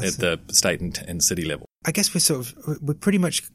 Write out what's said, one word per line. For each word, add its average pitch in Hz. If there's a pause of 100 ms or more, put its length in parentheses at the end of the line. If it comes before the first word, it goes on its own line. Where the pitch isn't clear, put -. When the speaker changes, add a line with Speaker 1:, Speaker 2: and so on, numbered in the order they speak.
Speaker 1:
that's 90
Speaker 2:
at 82
the -
state 87
and, 85 (100)
and 85
city 87
level. 76 (180)
Speaker 1:
I 165
guess -
we're 170
sort 127
of, -
we 147
pretty 196
much 175 (120)